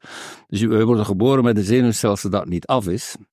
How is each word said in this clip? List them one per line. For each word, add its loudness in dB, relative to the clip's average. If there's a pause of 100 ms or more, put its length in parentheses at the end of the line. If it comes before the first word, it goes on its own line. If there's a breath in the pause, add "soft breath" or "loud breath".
(480 loud breath)
Dus -4
we 2
worden 2
geboren 2
met 2
een 0
zenuwstelsel 0
dat -2
niet -6
af -2
is. -8 (180)